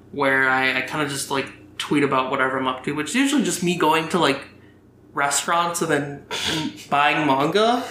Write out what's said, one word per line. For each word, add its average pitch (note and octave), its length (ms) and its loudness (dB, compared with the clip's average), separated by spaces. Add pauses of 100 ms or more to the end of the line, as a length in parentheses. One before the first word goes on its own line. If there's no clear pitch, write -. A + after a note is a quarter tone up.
(100)
where C3+ 380 2
I, C3 300 2
I B2+ 40 0
kinda D3+ 260 -4
just, C#3 220 -6
like, C3+ 160 -2 (320)
tweet D3 240 0
about C3+ 260 2
whatever C3 300 0
I'm C3 80 -2
up B2+ 180 -4
to, D3+ 80 -4
which D3 180 -6
is - 40 -4
usually C#4 300 2
just E3+ 180 -4
me F3 160 0
going D#3+ 300 2
to, F#3 100 2
like, C#3 220 2 (720)
restaurants E3+ 680 0
and D#3+ 80 0
then C#3+ 360 -2 (300)
<laughs> - 340 -8
buying D3+ 340 2
manga F3 680 2